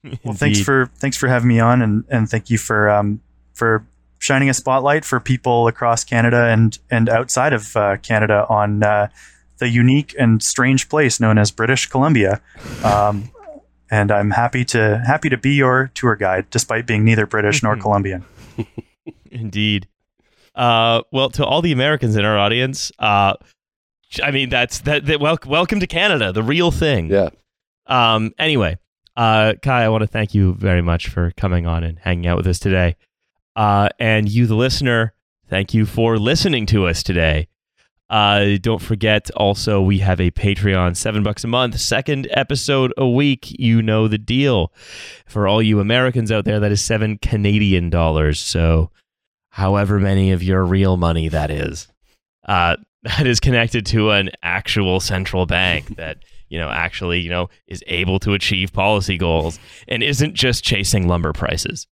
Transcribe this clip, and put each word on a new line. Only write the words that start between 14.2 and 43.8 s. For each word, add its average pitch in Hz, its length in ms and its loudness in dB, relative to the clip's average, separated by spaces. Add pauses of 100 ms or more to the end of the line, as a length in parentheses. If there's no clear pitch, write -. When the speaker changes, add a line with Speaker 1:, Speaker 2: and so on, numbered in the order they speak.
Speaker 1:
happy 120 340 0
to, 110 400 2
happy 147 240 0
to - 80 0
be 139 160 0
your 131 400 2
tour 117 220 0
guide, 95 340 -2
despite 120 360 -4
being 110 200 0
neither 110 200 4
British 104 380 0
nor 110 140 0
Speaker 2:
<laughs> - 0 -
Speaker 1:
Colombian. 98 480 -2 (1080)
Speaker 2:
Indeed. 104 560 -2 (680)
Uh, 117 580 2
well, 131 200 0
to 143 140 -2
all 156 160 0
the 170 100 0
Americans 127 460 0
in 101 80 0
our 107 120 2
audience, 120 640 -2
uh, 101 360 2 (840)
I 143 100 -2
mean, 135 180 -2
that's, 123 320 -2
that, 147 240 -2
that, 151 160 0
wel-, 156 240 0
welcome 170 340 -2
to 180 80 -4
Canada, 160 460 -2
the 107 100 -2
real 160 280 0
thing. 120 380 0
Speaker 3:
Yeah. 98 200 2 (580)
Speaker 2:
Um, 113 500 2
anyway, 120 400 0 (380)
uh, 110 460 2
Kai, 127 220 0
I 110 60 2
wanna 110 180 0
thank 107 260 -4
you 95 200 4
very 95 280 0
much 85 280 -2
for 87 280 -2
coming 87 300 -2
on 82 160 -2
and 82 160 -8
hanging 87 280 -4
out 87 100 0
with 90 100 -2
us 90 120 0
today. 90 360 0 (600)
Uh, 101 340 2 (100)
and 110 280 0
you, 113 200 2
the 107 80 0
listener, 120 580 0 (340)
thank 95 260 -4
you 110 120 2
for 113 320 0
listening 127 500 0
to 98 200 2
us 82 160 -4
today. 80 440 0 (600)
Uh, 101 520 2
don't 110 200 -2
forget, 107 500 -2
also, 101 500 0
we 95 160 4
have 92 240 0
a 87 80 2
Patreon, 95 640 0
seven 107 280 -4
bucks 104 200 -4
a 117 40 -6
month, 120 320 -2
second 135 520 -4
episode 135 640 -2
a 135 120 0
week. 135 500 0
You 113 240 2